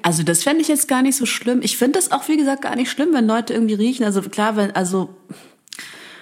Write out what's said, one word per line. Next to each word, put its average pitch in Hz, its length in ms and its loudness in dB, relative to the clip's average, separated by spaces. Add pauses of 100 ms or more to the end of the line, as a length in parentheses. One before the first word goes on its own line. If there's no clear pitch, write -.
Also 170 220 0
das 165 200 2
fänd 320 180 2
ich 302 60 -2
jetzt 294 200 0
gar 254 140 2
nicht 269 140 2
so 240 100 -2
schlimm. 240 380 -2
Ich - 140 -2
find 269 180 2
das 359 160 0
auch, - 160 -2
wie 311 100 2
gesagt, 277 240 0
gar - 140 -4
nicht 247 160 0
schlimm, 311 220 0
wenn 240 140 4
Leute 226 260 0
irgendwie 220 220 2
riechen. 233 300 0
Also 196 160 2
klar, 208 340 -2
wenn, 202 200 0
also 185 400 -2 (1080)